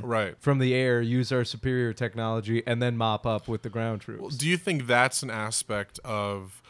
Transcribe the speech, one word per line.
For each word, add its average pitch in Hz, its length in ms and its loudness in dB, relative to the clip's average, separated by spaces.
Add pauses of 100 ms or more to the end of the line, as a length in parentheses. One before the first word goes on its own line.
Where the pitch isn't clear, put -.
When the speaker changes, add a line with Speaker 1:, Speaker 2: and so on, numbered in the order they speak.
Speaker 1:
Right. 110 380 0
Speaker 2:
from 143 180 2
the 127 140 4
air, 127 300 4
use 120 300 2
our 123 120 2
superior 123 480 -2
technology, 113 720 -2
and 117 140 0
then 120 160 2
mop 110 300 0
up 110 200 0
with 113 140 -4
the 120 80 -8
ground 113 320 -4
troops?" 107 220 -12
Speaker 1:
Well, - 80 -10
do 143 180 -2
you 175 80 4
think 165 300 -4
that's 123 360 4
an 131 80 -6
aspect 107 720 -4
of, 101 680 -6